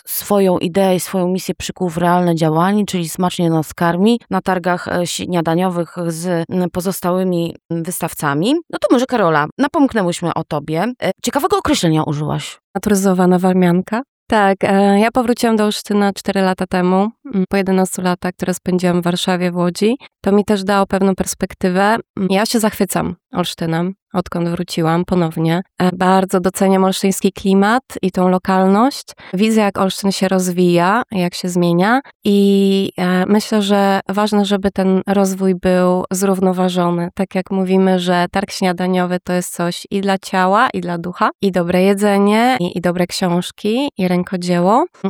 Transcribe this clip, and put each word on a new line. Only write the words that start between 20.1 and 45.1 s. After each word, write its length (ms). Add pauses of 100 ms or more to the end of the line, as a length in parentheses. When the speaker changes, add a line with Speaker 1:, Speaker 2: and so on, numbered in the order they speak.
Speaker 2:
To 120
mi 120
też 200
dało 220
pewną 280
perspektywę. 840 (220)
M, 120
ja 160
się 140
zachwycam 560 (160)
Olsztynem, 600 (180)
odkąd 360
wróciłam 560
ponownie. 580 (180)
E, 120
bardzo 480
doceniam 440
olsztyński 480
klimat 500 (200)
i 80
tą 180
lokalność. 760 (300)
Widzę, 260
jak 180
Olsztyn 340
się 160
rozwija, 840
jak 240
się 140
zmienia 520 (240)
i, 760
e, 280
myślę, 360
że 460
ważne, 360
żeby 260
ten 360
rozwój 480
był 560
zrównoważony. 1040
Tak 200
jak 160
mówimy, 500
że 300
targ 220
śniadaniowy 720
to 80
jest 220
coś 360
i 100
dla 180
ciała, 520
i 100
dla 180
ducha, 320 (120)
i 100
dobre 300
jedzenie, 800
i, 180
i 20
dobre 260
książki, 840 (100)
i 100
rękodzieło. 760 (260)